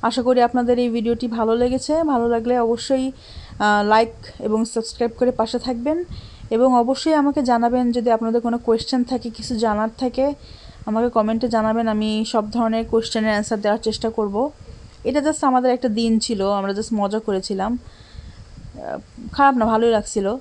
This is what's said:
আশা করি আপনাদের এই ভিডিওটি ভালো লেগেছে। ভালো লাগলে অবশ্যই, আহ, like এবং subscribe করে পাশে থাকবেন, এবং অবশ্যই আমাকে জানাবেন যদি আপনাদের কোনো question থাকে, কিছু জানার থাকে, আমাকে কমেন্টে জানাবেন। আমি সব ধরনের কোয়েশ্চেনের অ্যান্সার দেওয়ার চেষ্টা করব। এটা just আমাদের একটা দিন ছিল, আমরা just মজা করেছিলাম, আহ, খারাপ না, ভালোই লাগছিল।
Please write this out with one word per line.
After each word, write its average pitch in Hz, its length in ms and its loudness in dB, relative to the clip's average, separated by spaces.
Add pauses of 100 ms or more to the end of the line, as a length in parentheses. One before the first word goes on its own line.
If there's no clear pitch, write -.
আশা 240 200 0
করি 247 200 4
আপনাদের 240 380 2
এই 247 100 2
ভিডিওটি 233 380 -2
ভালো 226 280 0
লেগেছে। 254 480 0
ভালো 240 260 2
লাগলে 240 300 2
অবশ্যই, 262 520 0 (480)
আহ, 208 280 2
like 220 220 6 (300)
এবং 220 260 0
subscribe 226 520 -4
করে 254 140 2
পাশে 240 280 -2
থাকবেন, 262 440 -2 (460)
এবং 247 240 4
অবশ্যই 262 400 2
আমাকে 285 300 2
জানাবেন 240 480 2
যদি 240 200 2
আপনাদের 226 300 2
কোনো 233 160 -2
question 233 460 0
থাকে, 240 260 -4
কিছু 220 300 -6
জানার 220 380 0
থাকে, 262 360 0 (520)
আমাকে 226 240 0
কমেন্টে 226 380 0
জানাবেন। 226 400 0
আমি 214 400 0
সব 214 240 -2
ধরনের 226 340 0
কোয়েশ্চেনের 226 440 0
অ্যান্সার 208 320 0
দেওয়ার 214 180 0
চেষ্টা 220 300 -2
করব। 220 400 -2 (540)
এটা 262 160 0
just 302 280 0
আমাদের 254 240 4
একটা 254 180 0
দিন 226 300 2
ছিল, 202 320 -2
আমরা 196 200 -2
just 214 240 -4
মজা 202 240 0
করেছিলাম, 196 580 -2
আহ, - 1200 -14 (340)
খারাপ 277 240 4
না, 226 100 2
ভালোই 226 260 2
লাগছিল। 208 500 -2